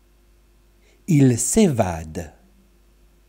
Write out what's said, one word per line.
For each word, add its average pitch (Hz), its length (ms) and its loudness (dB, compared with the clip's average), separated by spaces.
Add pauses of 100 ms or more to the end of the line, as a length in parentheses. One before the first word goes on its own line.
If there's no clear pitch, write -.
(1080)
il 135 320 4
s'évade. 87 920 -2 (960)